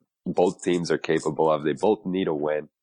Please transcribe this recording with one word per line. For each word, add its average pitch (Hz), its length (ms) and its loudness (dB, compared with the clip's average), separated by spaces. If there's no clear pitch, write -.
both 90 380 0
teams 87 280 0
are 78 60 2
capable 80 540 0
of. 76 120 0
They 76 100 0
both 98 320 0
need 92 220 -2
a 85 60 0
win. 76 360 -4